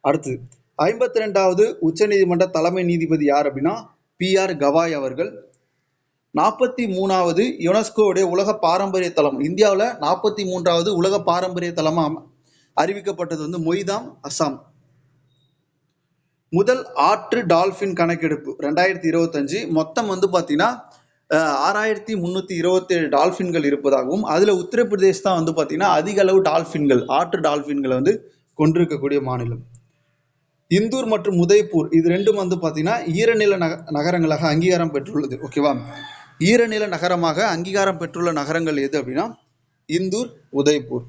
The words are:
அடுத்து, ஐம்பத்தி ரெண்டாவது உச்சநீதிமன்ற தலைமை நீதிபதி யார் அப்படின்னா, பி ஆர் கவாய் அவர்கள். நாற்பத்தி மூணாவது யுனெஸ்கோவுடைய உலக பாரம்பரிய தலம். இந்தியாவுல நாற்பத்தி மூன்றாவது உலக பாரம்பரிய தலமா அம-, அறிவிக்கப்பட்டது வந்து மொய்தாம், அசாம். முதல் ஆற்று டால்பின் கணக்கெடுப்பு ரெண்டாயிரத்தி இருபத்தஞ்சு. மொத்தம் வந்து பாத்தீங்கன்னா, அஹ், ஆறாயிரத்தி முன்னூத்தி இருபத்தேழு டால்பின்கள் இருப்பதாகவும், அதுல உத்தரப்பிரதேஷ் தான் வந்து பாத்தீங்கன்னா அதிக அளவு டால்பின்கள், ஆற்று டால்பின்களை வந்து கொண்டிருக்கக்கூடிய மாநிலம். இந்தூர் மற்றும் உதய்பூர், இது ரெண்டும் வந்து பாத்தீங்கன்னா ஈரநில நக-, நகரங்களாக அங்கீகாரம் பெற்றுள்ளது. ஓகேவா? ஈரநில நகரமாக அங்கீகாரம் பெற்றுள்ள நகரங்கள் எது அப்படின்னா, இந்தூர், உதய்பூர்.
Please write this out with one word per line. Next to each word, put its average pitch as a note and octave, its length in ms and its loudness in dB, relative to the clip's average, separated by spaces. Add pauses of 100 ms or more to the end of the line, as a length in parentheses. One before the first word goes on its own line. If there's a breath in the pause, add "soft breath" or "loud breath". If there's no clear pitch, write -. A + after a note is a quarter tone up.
அடுத்து, C#3+ 300 0 (460)
ஐம்பத்தி A3+ 400 0
ரெண்டாவது G3 600 2
உச்சநீதிமன்ற F3+ 680 2
தலைமை F3 340 0
நீதிபதி D#3+ 420 0
யார் C#3+ 220 4
அப்படின்னா, C#3 260 -2 (460)
பி F#3+ 180 2
ஆர் F#3 200 0
கவாய் D#3 360 2
அவர்கள். C#3+ 380 -4 (1040)
நாற்பத்தி A#3 520 0
மூணாவது F#3 560 0 (160)
யுனெஸ்கோவுடைய G3 640 2
உலக F#3+ 340 0
பாரம்பரிய F#3 580 0
தலம். C#3 260 0
இந்தியாவுல F#3+ 460 2 (140)
நாற்பத்தி F#3+ 460 -2
மூன்றாவது F3 500 0
உலக F#3+ 260 0
பாரம்பரிய F3 500 -2
தலமா D#3+ 320 0
அம-, D#3 200 -4 (540)
அறிவிக்கப்பட்டது F3+ 640 -4
வந்து E3+ 180 -6
மொய்தாம், G3 480 -2 (160)
அசாம். C#3 340 -2 (2000)
முதல் A#3+ 280 2 (200)
ஆற்று G#3+ 440 2
டால்பின் F#3 480 2
கணக்கெடுப்பு E3 680 -2
ரெண்டாயிரத்தி E3+ 480 0
இருபத்தஞ்சு. E3 600 -2
மொத்தம் E3 380 -2
வந்து F#3+ 200 0
பாத்தீங்கன்னா, F3 420 0 (600 soft breath)
அஹ், D3+ 300 2
ஆறாயிரத்தி G#3 560 -2
முன்னூத்தி F#3 360 -4
இருபத்தேழு F3+ 580 0
டால்பின்கள் E3+ 540 0
இருப்பதாகவும், C#3 600 0
அதுல F#3+ 300 2
உத்தரப்பிரதேஷ் F#3+ 680 2
தான் F#3+ 140 2
வந்து E3 180 0
பாத்தீங்கன்னா D#3+ 360 0
அதிக F3+ 320 2
அளவு F#3+ 200 4
டால்பின்கள், D3+ 680 2
ஆற்று E3 340 0
டால்பின்களை C#3+ 520 0
வந்து C#3+ 200 2 (460 soft breath)
கொண்டிருக்கக்கூடிய D3+ 600 2
மாநிலம். B2 420 -6 (1080)
இந்தூர் A3+ 340 0
மற்றும் G3+ 320 0
உதய்பூர், F3 540 4
இது E3 180 4
ரெண்டும் G3+ 260 2
வந்து F#3+ 200 -2
பாத்தீங்கன்னா E3 420 -2 (140)
ஈரநில G#3+ 460 2
நக-, E3 340 -4
நகரங்களாக D#3+ 560 0
அங்கீகாரம் E3 460 2
பெற்றுள்ளது. C#3 480 -4
ஓகேவா? C#3+ 300 0 (680 loud breath)
ஈரநில G#3+ 480 2
நகரமாக F3 600 0
அங்கீகாரம் F#3+ 500 -2
பெற்றுள்ள E3+ 340 -4
நகரங்கள் D#3 460 -2
எது C#3 240 -2
அப்படின்னா, C3 240 -4 (640)
இந்தூர், F#3+ 400 -2 (240)
உதய்பூர். C#3 560 0